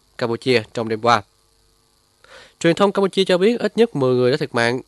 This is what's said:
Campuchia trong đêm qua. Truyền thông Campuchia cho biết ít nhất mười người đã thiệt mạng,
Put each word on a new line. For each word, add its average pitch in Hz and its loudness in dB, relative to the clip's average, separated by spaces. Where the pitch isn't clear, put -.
Campuchia 117 -2
trong 113 -6
đêm 110 -6
qua. 117 2
Truyền 170 2
thông 202 2
Campuchia 190 -2
cho 180 0
biết 220 0
ít - -4
nhất 226 2
mười 131 0
người 123 2
đã 131 0
thiệt - -8
mạng, 120 0